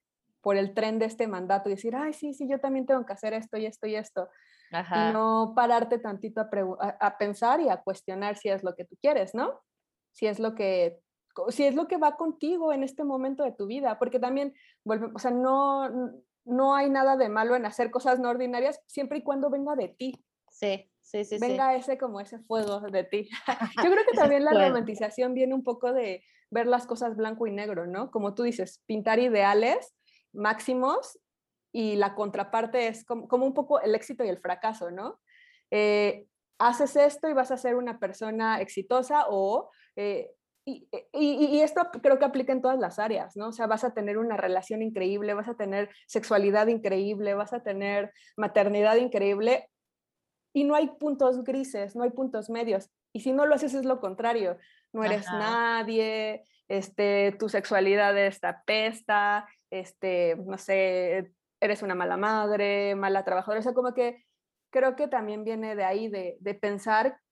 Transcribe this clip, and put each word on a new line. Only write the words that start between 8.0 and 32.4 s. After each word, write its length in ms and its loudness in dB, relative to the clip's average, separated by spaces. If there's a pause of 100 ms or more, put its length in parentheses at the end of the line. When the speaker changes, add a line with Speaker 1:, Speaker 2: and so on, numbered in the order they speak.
Speaker 1:
si 120 -2
es 140 -2
lo 120 -4
que 100 -12
tú 160 -20
quieres, 320 2
¿no? 280 -4 (500)
Si 140 -4
es 140 -2
lo 160 -2
que, 440 0 (340)
co-, 180 -4
si 140 2
es 100 4
lo 120 0
que 100 -2
va 180 2
contigo 580 -2
en 100 -2
este 200 -6
momento 400 -2
de 80 -2
tu 160 -8
vida, 300 -2
porque 220 0
también, 340 -2 (300)
vuelve-, 300 -4
o 60 -10
sea, 120 -2
no, 580 2 (560)
no 300 4
hay 140 2
nada 280 4
de 120 4
malo 260 2
en 100 -2
hacer 260 -2
cosas 280 2
no 100 0
ordinarias 560 -2
siempre 320 -6
y 60 -10
cuando 260 0
venga 260 -2
de 140 -2
ti. 340 -10 (260)
Speaker 2:
Sí, 400 -4 (120)
sí, 220 -6
sí, 140 -6
sí. 220 0
Speaker 1:
Venga 140 4
ese, 240 -2
como 220 -6
ese 200 -14
fuego 400 -2
de 240 -2
ti. 260 -4
<laughs> 300 -4
Speaker 2:
<laughs> 220 -2
Speaker 1:
Yo 80 6
creo 140 6
que 100 4
Speaker 2:
Ese 20 2
Speaker 1:
también 280 6
la 100 6
Speaker 2:
fuego. 0 -
Speaker 1:
romantización 800 2
viene 200 2
un 100 -2
poco 280 -2
de 300 -2 (280)
ver 160 0
las 200 2
cosas 300 -4
blanco 300 -4
y 60 -4
negro, 340 -6
¿no? 240 -6
Como 240 -2
tú 100 -2
dices, 420 -4
pintar 320 0
ideales 760 4 (380)
máximos 840 -2 (540)
y 240 -2
la 180 2
contraparte 760 -2